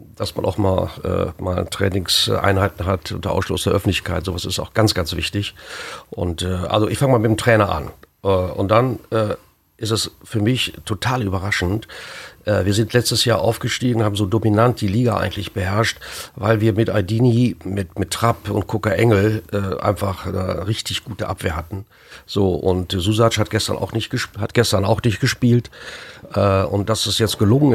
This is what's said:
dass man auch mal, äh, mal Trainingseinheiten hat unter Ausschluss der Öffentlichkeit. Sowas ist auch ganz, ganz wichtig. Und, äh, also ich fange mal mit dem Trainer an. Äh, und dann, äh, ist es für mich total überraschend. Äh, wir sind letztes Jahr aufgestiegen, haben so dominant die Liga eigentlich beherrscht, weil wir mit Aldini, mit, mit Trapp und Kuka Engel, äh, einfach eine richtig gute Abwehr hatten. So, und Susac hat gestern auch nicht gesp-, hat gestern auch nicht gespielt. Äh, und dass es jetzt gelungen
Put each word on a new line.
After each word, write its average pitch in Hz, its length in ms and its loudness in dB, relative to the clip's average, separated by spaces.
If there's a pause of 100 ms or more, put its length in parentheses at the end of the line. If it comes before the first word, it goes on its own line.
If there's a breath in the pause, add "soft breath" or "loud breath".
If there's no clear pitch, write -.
(160)
dass - 200 -8
man - 100 -4
auch 98 120 -2
mal, 92 320 0 (140)
äh, 90 380 -4
mal 92 220 -2 (420)
Trainingseinheiten 98 800 0
hat 98 240 -2
unter 98 200 -4
Ausschluss 95 320 -2
der 98 100 2
Öffentlichkeit. 87 520 0
Sowas 85 200 -4
ist 95 140 -4
auch - 140 -10
ganz, 107 220 2
ganz 85 200 -4
wichtig. - 380 -4 (560 loud breath)
Und, 87 320 -4
äh, 90 60 -4
also 92 420 0
ich - 80 -2
fange 135 160 2
mal 120 60 6
mit 110 100 2
dem 110 80 2
Trainer 107 340 4
an. 82 180 -4 (340)
Äh, 98 40 -4
und 95 440 0
dann, 120 280 2 (120)
äh, 110 240 0 (420)
ist 110 120 -6
es 107 220 -2 (120)
für - 180 -4
mich 117 320 0 (120)
total 120 380 -2
überraschend. 98 640 -2 (580 loud breath)
Äh, 98 200 2
wir 101 100 2
sind 107 180 0
letztes 120 320 2
Jahr 110 160 2
aufgestiegen, 120 600 0
haben 104 120 0
so 104 120 2
dominant 113 520 2
die 107 80 -2
Liga 107 300 2
eigentlich 95 360 -6
beherrscht, 98 440 -2 (380 loud breath)
weil 107 260 2
wir 110 120 4
mit 113 180 2
Aldini, 113 720 4
mit, 98 340 -6
mit 98 140 -4
Trapp 117 400 0
und 104 160 0
Kuka 107 240 -2
Engel, 107 500 4 (100)
äh, 98 300 -4
einfach 98 460 -2
eine 92 400 -4
richtig - 360 -4
gute 101 240 -8
Abwehr 92 280 -4
hatten. 98 300 -8 (420 loud breath)
So, 95 260 2
und 90 380 0
Susac 107 480 2
hat - 100 -2
gestern 104 260 -2
auch - 160 -6
nicht 110 200 -4
gesp-, - 260 -6
hat 104 160 -6
gestern 104 320 2
auch 107 160 2
nicht 107 180 0
gespielt. 120 520 2 (640 loud breath)
Äh, 98 300 4
und 101 240 0
dass 110 180 -2
es 101 100 -2
jetzt 110 220 0
gelungen 127 360 6